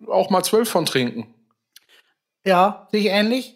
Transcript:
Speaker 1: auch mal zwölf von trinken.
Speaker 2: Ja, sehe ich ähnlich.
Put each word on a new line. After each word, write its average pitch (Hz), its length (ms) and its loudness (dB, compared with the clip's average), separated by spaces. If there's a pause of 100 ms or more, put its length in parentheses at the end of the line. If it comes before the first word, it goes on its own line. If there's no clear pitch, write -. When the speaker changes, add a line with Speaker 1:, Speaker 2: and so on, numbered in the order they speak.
Speaker 1:
auch 190 220 0
mal 185 140 0
zwölf 233 260 0
von 165 160 -2
trinken. 120 420 -4 (1200)
Speaker 2:
Ja, 190 460 2
sehe 214 100 0
ich 208 60 2
ähnlich. 214 480 -2